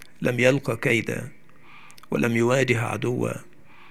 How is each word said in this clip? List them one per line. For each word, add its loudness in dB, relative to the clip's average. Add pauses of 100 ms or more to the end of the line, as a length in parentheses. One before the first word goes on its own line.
(220)
لم 0
يلق 4
كيدا 0 (840)
ولم 2
يواجه 4
عدوا، -2 (600)